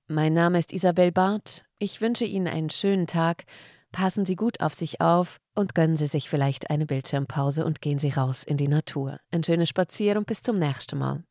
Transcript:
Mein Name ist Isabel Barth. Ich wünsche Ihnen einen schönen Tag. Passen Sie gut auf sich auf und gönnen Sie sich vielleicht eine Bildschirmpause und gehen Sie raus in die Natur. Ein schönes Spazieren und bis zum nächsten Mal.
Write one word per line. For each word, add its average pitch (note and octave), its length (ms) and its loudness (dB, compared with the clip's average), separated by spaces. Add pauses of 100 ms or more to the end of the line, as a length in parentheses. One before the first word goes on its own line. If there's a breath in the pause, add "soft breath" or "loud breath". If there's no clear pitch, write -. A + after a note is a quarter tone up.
Mein D#3 260 2
Name E3+ 240 4
ist - 140 -2
Isabel F3+ 400 4
Barth. G3 520 0 (140)
Ich - 220 -6
wünsche A#3 240 0
Ihnen F#3 240 -2
einen D#3+ 220 -2
schönen G3 360 0
Tag. E3 380 0 (480 loud breath)
Passen F#3+ 340 0
Sie F#3 80 -2
gut - 260 -2
auf D#3 140 -2
sich - 260 -8
auf E3+ 380 2 (160)
und G3+ 220 0
gönnen D#3+ 200 4
Sie D3 100 0
sich C#3+ 220 -4
vielleicht C#3 420 -2
eine D3+ 160 0
Bildschirmpause C#3 760 -2
und D3+ 160 -4
gehen C#3+ 200 -2
Sie D3 80 0
raus C3 340 -2
in C#3+ 140 -2
die C#3 100 0
Natur. C#3 540 -2 (100)
Ein E3 140 0
schönes E3+ 240 2
Spazieren G3+ 500 0
und G#3 80 -2
bis - 160 -4
zum A3 160 0
nächsten D3 400 -2
Mal. C3+ 320 -4